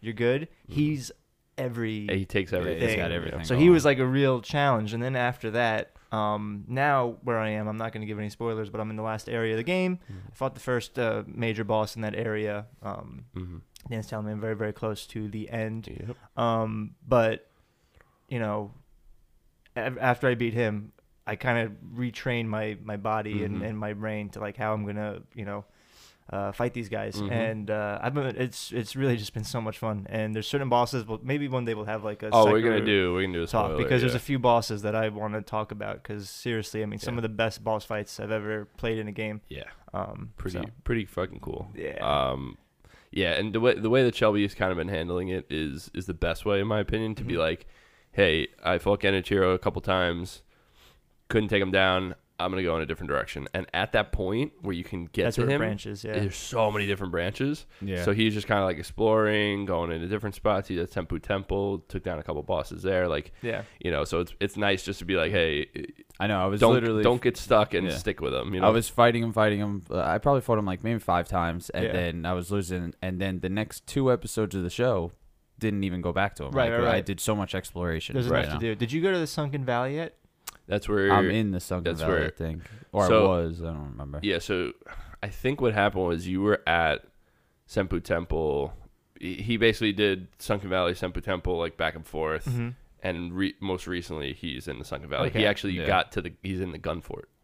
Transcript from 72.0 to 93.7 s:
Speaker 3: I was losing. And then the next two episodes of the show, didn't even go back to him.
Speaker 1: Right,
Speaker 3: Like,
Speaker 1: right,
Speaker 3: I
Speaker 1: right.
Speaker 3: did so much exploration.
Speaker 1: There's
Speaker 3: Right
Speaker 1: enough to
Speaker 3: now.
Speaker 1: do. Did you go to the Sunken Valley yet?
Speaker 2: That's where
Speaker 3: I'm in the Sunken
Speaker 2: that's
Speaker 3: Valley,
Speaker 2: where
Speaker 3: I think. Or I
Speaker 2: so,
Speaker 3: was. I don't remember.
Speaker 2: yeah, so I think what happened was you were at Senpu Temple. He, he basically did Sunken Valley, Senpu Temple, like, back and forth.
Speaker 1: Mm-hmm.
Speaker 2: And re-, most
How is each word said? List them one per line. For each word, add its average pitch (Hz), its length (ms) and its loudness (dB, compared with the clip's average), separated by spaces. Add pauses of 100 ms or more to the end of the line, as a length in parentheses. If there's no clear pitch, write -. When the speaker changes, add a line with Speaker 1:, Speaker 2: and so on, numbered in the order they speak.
Speaker 3:
I 90 80 0
was 90 180 -2
losing. 90 500 -2
And 92 200 -4
then 95 200 -2
the 92 80 -2
next 107 360 -4
two 131 260 2
episodes 107 440 0
of 95 80 0
the 87 80 0
show, 104 400 0 (480)
didn't 104 240 0
even 90 180 0
go 87 120 0
back 98 220 0
to 73 100 -8
him. 67 60 -6
Speaker 1:
Right, 117 200 2
Speaker 3:
Like, 117 80 2
Speaker 1:
right, 120 80 4
Speaker 3:
I 117 60 4
Speaker 1:
right. 104 120 2
Speaker 3:
did 95 140 -4
so 110 160 0
much 98 180 -2
exploration. 87 600 -4
Speaker 1:
There's 120 160 0
Speaker 3:
Right 76 160 4
Speaker 1:
enough 76 140 -2
to 113 60 -2
Speaker 3:
now. 113 60 0
Speaker 1:
do. 110 40 -2
Did 113 180 -2
you 160 80 0
go 190 100 2
to 185 80 2
the 160 80 0
Sunken 143 380 -2
Valley 127 300 2
yet? 165 200 -6 (540)
Speaker 2:
That's 101 180 0
where 98 240 6
Speaker 3:
I'm 98 180 8
in 107 220 2
the 90 80 0
Sunken 90 320 -4
Speaker 2:
that's 82 100 -4
Speaker 3:
Valley, 80 120 2
Speaker 2:
where 80 140 2
Speaker 3:
I - 20 -2
think. 80 320 -6 (320)
Or 101 100 4
I 92 60 4
Speaker 2:
so, 107 180 8
Speaker 3:
was. 85 340 2
I 82 120 -6
don't 73 180 -8
remember. 69 320 -8
Speaker 2:
yeah, 95 160 2
so 90 320 -2 (500)
I 104 60 -6
think 127 320 -2
what 120 140 4
happened 101 320 4
was 85 220 0
you 92 140 0
were 104 260 4
at 82 360 4 (640)
Senpu 95 360 -2
Temple. 80 680 0 (460)
He, 92 160 -6
he 113 220 -2
basically 110 360 4
did 98 340 2 (100)
Sunken 101 320 -2
Valley, 90 240 2
Senpu 90 280 -4
Temple, 90 360 -2
like, 82 180 -2
back 80 200 -2
and 80 100 -12
forth. 78 420 -2
Speaker 1:
Mm-hmm. 120 220 -2 (320)
Speaker 2:
And 87 320 -4
re-, 95 260 -2
most 92 280 -4